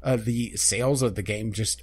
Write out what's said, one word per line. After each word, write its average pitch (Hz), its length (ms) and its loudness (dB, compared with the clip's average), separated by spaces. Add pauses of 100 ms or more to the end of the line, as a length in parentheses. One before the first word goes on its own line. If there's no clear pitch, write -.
uh, 131 140 2
the 117 400 0
sales 127 460 2
of 110 120 2
the 101 80 -4
game 107 300 -2
just 107 300 -4